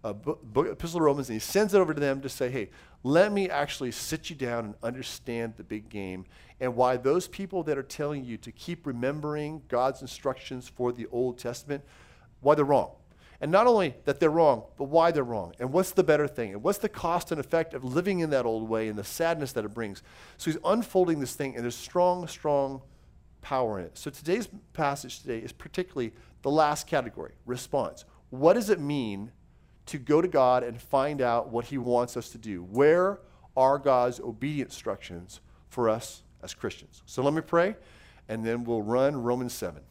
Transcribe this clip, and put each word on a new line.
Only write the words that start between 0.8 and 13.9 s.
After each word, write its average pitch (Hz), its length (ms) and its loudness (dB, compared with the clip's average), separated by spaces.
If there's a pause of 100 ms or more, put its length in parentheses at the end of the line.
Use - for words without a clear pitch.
of 165 60 4
Romans, 139 240 2
and 113 60 -4
he 110 40 -4
sends 196 340 0
it 202 60 8
over 160 160 2
to 147 40 -6
them 135 220 0
to 135 80 -6
say, 123 220 -4
"Hey, 120 180 -6 (320)
let 170 300 4
me 196 180 0
actually 143 420 -2
sit - 380 -8
you 165 60 -10
down 120 300 -4
and 104 180 -10
understand 117 720 -6
the 107 60 -16
big 107 260 -10
game 95 360 -8 (340)
and 127 160 -4
why 123 200 4
those 135 320 0
people 190 360 -6
that 147 140 -2
are 135 40 -6
telling 143 420 -6
you 117 140 -10
to 117 140 -16
keep - 340 -10
remembering 151 840 -4
God's 131 360 0
instructions 127 640 -8
for 123 240 -2
the 120 160 -8
Old 123 320 -2
Testament, 139 440 -8 (580)
why 143 120 8
they're 147 120 6
wrong. 135 260 4 (500)
And 156 120 0
not 214 140 8
only 196 360 4